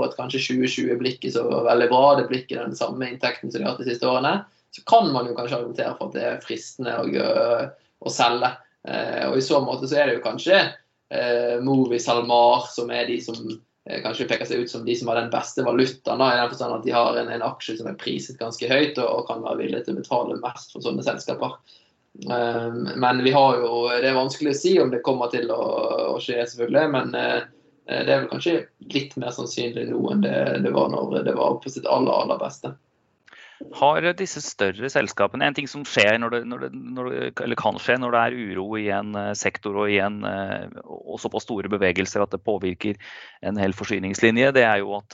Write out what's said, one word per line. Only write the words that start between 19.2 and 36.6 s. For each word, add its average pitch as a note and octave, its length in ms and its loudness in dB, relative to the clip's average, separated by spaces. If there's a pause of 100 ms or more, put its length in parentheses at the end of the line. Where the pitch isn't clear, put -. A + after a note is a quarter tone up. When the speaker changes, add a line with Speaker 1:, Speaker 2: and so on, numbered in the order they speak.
Speaker 1:
kan A#2 140 -6
være A#2 240 -4
villig - 180 -4
til - 140 -4
å - 20 -8
betale A#2 400 -2
mest - 320 -10
for - 80 -14
sånne C3 240 -4
selskaper. B2+ 540 -4 (720)
Ehm, A#2 640 -2
men B2+ 260 2
vi C3 80 6
har C3+ 300 6
jo, A#2+ 300 0
det B2 200 2
er C3 80 2
vanskelig C#3 360 0
å C#3 60 -6
si F#3 220 4
om B2+ 80 2
det A#2+ 160 -2
kommer A#2+ 240 0
til A#2 200 -2
å, A#2 120 -2 (520)
å - 80 -4
skje, A#2+ 200 -2
selvfølgelig, B2+ 520 2
men, B2+ 200 -2
eh, A#2+ 260 0 (500)
det C3+ 240 2
er C3+ 80 2
vel - 80 -6
kanskje D#3+ 240 -2 (400)
litt C3+ 240 -4
mer A#2+ 160 -6
sannsynlig A#2+ 560 -6
nå A#2+ 100 -2 (120)
enn - 100 2
det, C3+ 400 0
det - 80 2
var - 220 2
når - 340 -2
det - 80 0
var - 240 0
på C3+ 160 -12
sitt - 160 -8
aller, C3 240 4
aller - 240 0
beste. - 320 -8 (1080)
Speaker 2:
Har D#3 300 4 (100)
disse F#3 240 -6
større G2+ 480 -2
selskapene, B2 560 0
en D#3+ 120 2
ting C#3+ 120 -6
som D3 160 -10
skjer G#2+ 380 4
når A#2 100 -2
det, A#2+ 160 -2
når B2 140 -8